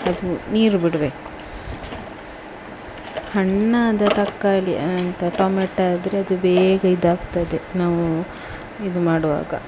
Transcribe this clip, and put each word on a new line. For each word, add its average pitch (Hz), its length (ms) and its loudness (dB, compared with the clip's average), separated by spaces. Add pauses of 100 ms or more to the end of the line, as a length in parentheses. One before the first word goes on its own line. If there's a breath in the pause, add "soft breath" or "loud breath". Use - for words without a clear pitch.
ಅದು 175 480 -2
ನೀರು 214 240 4
ಬಿಡಬೇಕು. 160 520 0 (2000)
ಹಣ್ಣಾದ 214 680 2 (120)
ತಕ್ಕಾಳಿ 196 640 2
ಅಂತ 180 460 -2 (140)
ಟೊಮೆಟೊ 190 560 2
ಆದರೆ 185 240 -2
ಅದು 190 200 0
ಬೇಗ 190 480 4
ಇದಾಗ್ತದೆ 175 920 0
ನಾವು 170 440 2 (640 loud breath)
ಇದು 180 140 -2
ಮಾಡುವಾಗ. 160 540 2 (140)